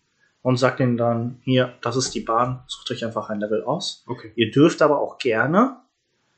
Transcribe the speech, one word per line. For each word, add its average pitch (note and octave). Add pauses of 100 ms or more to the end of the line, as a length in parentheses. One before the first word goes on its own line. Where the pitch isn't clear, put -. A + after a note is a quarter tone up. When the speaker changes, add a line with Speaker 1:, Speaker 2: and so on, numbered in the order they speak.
(420)
Speaker 1:
und B2+
sag B2+
denen B2
dann, A#2
„Hier, B2+
das A#2
ist B2+
die A2
Bahn, B2
sucht -
euch A#2
einfach A2+
ein G#2
Level G#2+
aus.“ -
Speaker 2:
Okay. A#2+
Speaker 1:
Ihr A2
dürft D#3
aber D3
auch -
gerne D3 (600)